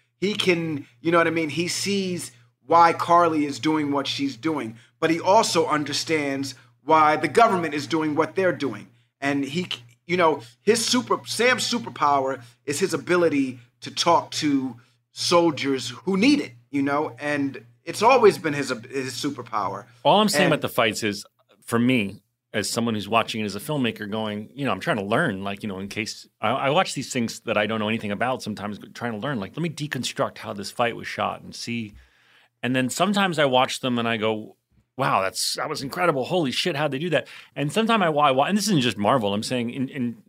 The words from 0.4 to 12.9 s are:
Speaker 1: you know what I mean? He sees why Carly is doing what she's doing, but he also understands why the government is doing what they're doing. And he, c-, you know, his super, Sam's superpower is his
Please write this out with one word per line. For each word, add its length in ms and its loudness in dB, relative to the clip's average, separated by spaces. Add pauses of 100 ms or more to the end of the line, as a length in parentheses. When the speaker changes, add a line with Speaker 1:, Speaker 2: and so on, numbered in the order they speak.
Speaker 1:
you 100 -2
know 80 6
what 80 4
I 40 2
mean? 200 -2
He 180 -2
sees 600 -4 (360)
why 260 6
Carly 540 4
is 120 -6
doing 320 0
what 160 0
she's 300 -4
doing, 400 -4 (240)
but 100 2
he 100 0
also 460 4
understands 880 -2 (300)
why 320 6
the 120 -2
government 460 4
is 120 -4
doing 280 -2
what 220 0
they're 160 2
doing. 340 -6 (340)
And 240 -2
he, 200 -4
c-, 180 -10 (240)
you 100 -2
know, 240 4 (220)
his 220 4
super, 420 0
Sam's 440 0
superpower 720 0 (220)
is 140 -4
his 160 0